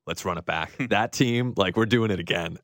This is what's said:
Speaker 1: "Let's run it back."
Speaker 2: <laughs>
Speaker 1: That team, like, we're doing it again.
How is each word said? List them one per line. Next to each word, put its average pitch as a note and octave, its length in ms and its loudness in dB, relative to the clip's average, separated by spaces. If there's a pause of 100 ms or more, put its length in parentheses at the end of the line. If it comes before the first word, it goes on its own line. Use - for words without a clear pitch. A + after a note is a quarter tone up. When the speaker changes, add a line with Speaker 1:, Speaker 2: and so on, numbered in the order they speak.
Speaker 1:
"Let's - 180 -6
run F2 140 -2
it E2 80 -10
back." D#2+ 320 -2
Speaker 2:
<laughs> B2+ 100 -4
Speaker 1:
That G#2+ 240 0
team, A#2+ 440 0
like, F#2+ 200 2
we're A2+ 100 4
doing A2+ 240 4
it F#2 100 0
again. E2+ 420 -2